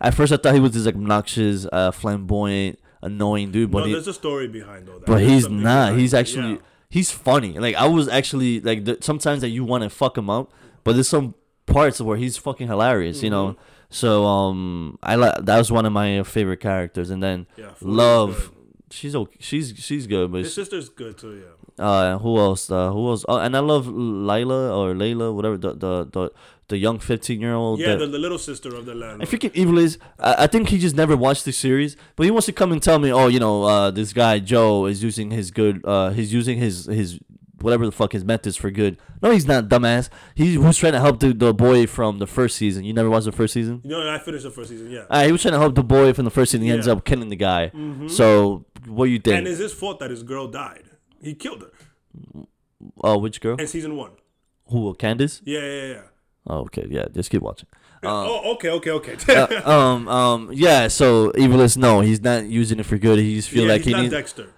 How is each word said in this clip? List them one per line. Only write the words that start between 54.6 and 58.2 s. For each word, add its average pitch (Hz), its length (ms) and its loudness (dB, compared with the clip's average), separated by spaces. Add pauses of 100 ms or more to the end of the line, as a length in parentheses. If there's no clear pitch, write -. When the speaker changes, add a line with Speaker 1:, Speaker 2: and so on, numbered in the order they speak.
Speaker 1:
Who, 110 260 -4
Candace? 120 500 -4
Speaker 2:
Yeah, 147 140 -6
yeah, 139 280 -10
yeah. 113 140 -16 (460)
Speaker 1:
Oh, 78 140 -6
okay, - 280 -10
yeah. 69 240 -6
Just 87 160 -8
keep 104 120 0
watching. - 260 -12 (360)
Um, 104 60 -6 (180)